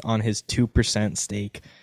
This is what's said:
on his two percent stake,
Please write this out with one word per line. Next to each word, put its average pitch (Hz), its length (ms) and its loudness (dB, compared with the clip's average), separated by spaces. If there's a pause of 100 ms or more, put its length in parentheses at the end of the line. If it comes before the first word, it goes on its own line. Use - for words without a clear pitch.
on 110 180 2
his 110 200 0
two - 260 0
percent 104 500 2
stake, 104 440 -6 (220)